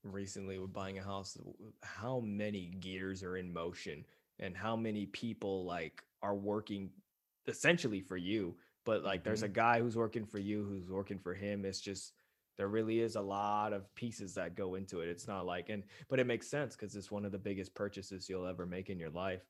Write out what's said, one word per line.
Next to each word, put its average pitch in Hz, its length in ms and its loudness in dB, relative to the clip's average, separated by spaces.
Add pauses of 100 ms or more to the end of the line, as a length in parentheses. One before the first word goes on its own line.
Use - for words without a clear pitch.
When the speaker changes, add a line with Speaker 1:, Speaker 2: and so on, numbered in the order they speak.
Speaker 1:
recently 95 560 -4
with 95 140 -4
buying 95 260 -4
a 92 40 -6
house 98 320 -4
w-, - 380 -14 (100)
how 123 380 -2
many 104 460 0
gears 92 560 -4
are 90 140 -2
in 90 160 -4
motion 85 540 -4 (320)
and 92 180 -4
how 110 200 2
many 107 300 0
people, 98 580 -2
like, 85 380 -4 (200)
are 101 140 2
working 101 540 -2 (560)
essentially 131 540 4
for 92 160 -6
you. 90 400 0 (280)
But, 107 180 4
like, 95 220 0
there's 110 180 2
a 107 60 0
Speaker 2:
Mm-hmm. - 0 -
Speaker 1:
guy 117 320 8
who's 117 160 2
working 110 300 2
for 104 120 -4
you, 104 260 2
who's 95 260 -4
working 98 280 -2
for 87 160 -4
him. 101 300 -2
It's 95 160 -2
just, - 320 -6 (440)
there 98 120 0
really 110 320 6
is 113 160 2
a 104 40 2
lot 104 520 4
of 98 220 -4
pieces 104 400 -6
that 90 200 -2
go 95 220 0
into 95 240 -2
it. 85 80 0
It's 87 180 -4
not 98 200 -2
like, 87 220 -2
and, 104 160 -2 (240)
but 131 120 4
it 123 60 6
makes 117 220 0
sense 143 280 0
'cause 101 200 -8
it's 98 140 -8
one 104 140 -2
of 98 80 -2
the 101 60 -2
biggest 98 360 -2
purchases 98 540 -4
you'll 92 180 0
ever 90 200 -2
make 92 240 -4
in 92 80 -2
your 80 120 -4
life. 92 400 0